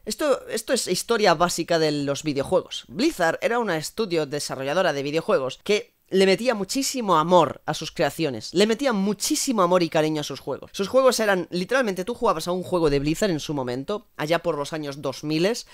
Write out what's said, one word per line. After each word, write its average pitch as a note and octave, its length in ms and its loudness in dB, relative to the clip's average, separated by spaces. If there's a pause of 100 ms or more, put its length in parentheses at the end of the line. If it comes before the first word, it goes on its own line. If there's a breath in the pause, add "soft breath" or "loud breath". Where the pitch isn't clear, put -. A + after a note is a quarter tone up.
Esto, C4 420 -2
esto - 240 -4
es B3+ 160 0
historia G3+ 460 2
básica E3+ 440 0
de D#3 140 2
los C#3 320 -2
videojuegos. D3 640 -2
Blizzard B3+ 540 0
era A#3 180 0
una G#3 160 -2
estudio E3 500 -2
desarrolladora D3 680 -2
de C#3 100 -4
videojuegos D3 640 0
que - 300 -2 (200)
le F#3+ 100 6
metía A3 300 2
muchísimo G#3 640 0
amor D#3+ 480 4
a D3+ 80 -2
sus D#3 180 -8
creaciones, C#3+ 640 -2
le G3 140 4
metía A#3 260 0
muchísimo G3+ 680 0
amor F3 200 4
y D#3+ 60 -2
cariño D#3 320 0
a - 20 -4
sus C#3 160 -10
juegos. - 340 -10
Sus G3 140 -4
juegos B3+ 320 4
eran, G3+ 320 0
literalmente, F#3 540 -2
tú A#3+ 80 -6
jugabas G3 340 -2
a F3 60 0
un F3+ 100 -4
juego E3 260 2
de C#3+ 100 2
Blizzard D#3+ 320 0
en D3+ 100 -2
su - 120 -6
momento, C3+ 640 -6
allá D#3 240 0
por E3 180 -2
los C#3+ 140 -6
años D3 300 -8
dos C3+ 240 -6
miles, E3+ 480 0